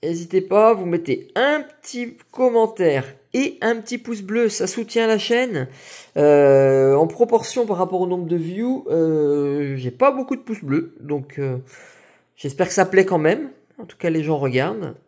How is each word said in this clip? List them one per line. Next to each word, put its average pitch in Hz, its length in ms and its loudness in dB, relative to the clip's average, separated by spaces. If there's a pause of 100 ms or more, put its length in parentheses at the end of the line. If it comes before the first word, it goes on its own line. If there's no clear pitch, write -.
N'hésitez 170 380 -2
pas, 214 340 4
vous 190 100 -6
mettez 170 520 -4
un 285 240 0
petit - 560 -12 (160)
commentaire 220 800 0 (200)
et 269 260 -2
un 226 160 -2
petit 226 220 -10
pouce 233 240 -10
bleu, 220 260 0
ça 208 180 -4
soutient 226 400 -2
la 220 100 2
chaîne. 214 520 -2 (480)
Euh, 139 800 6
en 156 100 4
proportion 233 600 0
par 202 100 -2
rapport 180 240 -2
au 185 80 -2
nombre 180 180 -4
de 170 100 -2
views, 196 540 -4
euh, 147 880 0
j'ai 127 160 -6
pas 269 180 2
beaucoup 262 240 -6
de 233 60 -10
pouces - 240 -12
bleus, 147 360 -2
donc, 143 380 -8
euh, 131 200 -6 (760)
j'espère 170 320 -4
que - 80 -8
ça 190 100 2
plaît 190 200 2
quand 185 140 -2
même. 214 320 0 (280)
En 165 60 -18
tout - 120 -20
cas, 170 140 -4
les 160 140 -2
gens 151 140 -2
regardent. 139 580 -4 (120)